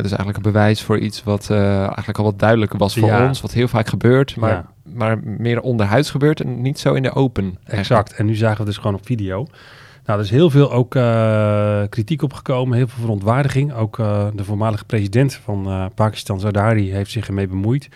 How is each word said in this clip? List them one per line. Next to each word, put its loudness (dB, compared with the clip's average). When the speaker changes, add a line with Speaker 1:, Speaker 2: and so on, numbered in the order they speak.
Speaker 1:
dus -2
eigenlijk -2
een 0
bewijs 4
voor 0
iets -4
wat, -2
eh, 2
eigenlijk -4
al -2
wat 0
duidelijker 2
was 0
voor 4
Speaker 2:
Ja. 4
Speaker 1:
ons, -2
wat -8
heel 2
vaak 0
gebeurt, 2
maar, 0
Speaker 2:
Ja. -2
Speaker 1:
maar -2
meer -2
onderhuids 0
gebeurt 0
en -6
niet -2
zo 0
in 0
de -2
open, 0
eigenlijk. -6
Speaker 2:
Exact, 0
en -2
nu 0
zagen 0
we -4
dus -4
gewoon -2
op -10
video. -4
Nou, 0
er -2
is -4
heel 6
veel 4
ook, 0
eh, 2
kritiek -4
op -2
gekomen, -2
heel 2
veel -10
verontwaardiging. 0
Ook, -4
eh, 0
de -6
voormalige -2
president 0
van, -6
eh, -2
Pakistan, -2
Zardari, 2
heeft -4
zich -6
ermee -2
bemoeid. -2